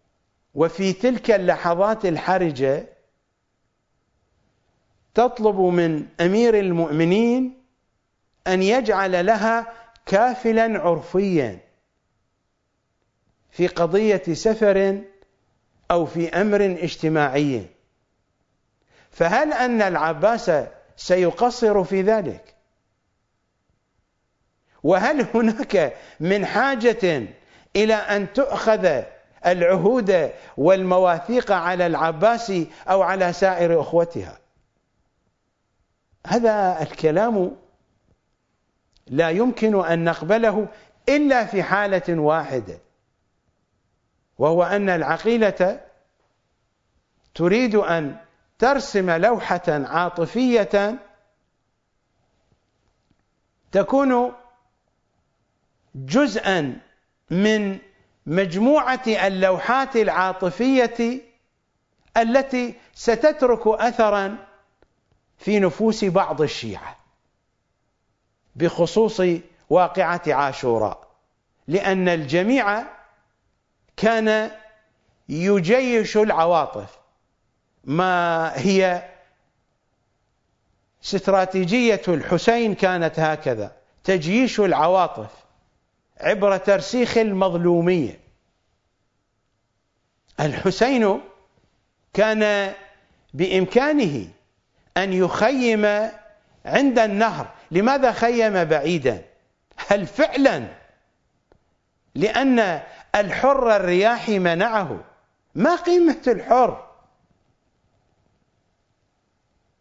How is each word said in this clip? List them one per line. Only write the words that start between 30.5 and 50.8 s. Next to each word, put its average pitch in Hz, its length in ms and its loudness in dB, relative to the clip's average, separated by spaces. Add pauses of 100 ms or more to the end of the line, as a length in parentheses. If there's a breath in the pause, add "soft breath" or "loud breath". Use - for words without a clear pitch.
والمواثيق 185 960 2
على 180 340 0
العباس 170 640 0 (360 loud breath)
أو 190 140 2
على 180 300 0
سائر 175 480 2
أخوتها؟ 160 580 -2 (1900)
هذا 208 560 0
الكلام 185 760 -2 (1500)
لا 160 240 0
يمكن 214 540 0
أن 165 200 -2
نقبله 196 640 0 (400 loud breath)
إلا 269 380 2
في 185 160 -2
حالة 185 580 -2
واحدة، 147 580 -2 (1600)
وهو 165 240 2
أن 196 260 -2
العقيلة 185 920 0 (1500)
تريد 208 400 0
أن 165 420 -2 (420)
ترسم 220 520 0
لوحة 180 580 0
عاطفية 196 1300 0 (2750)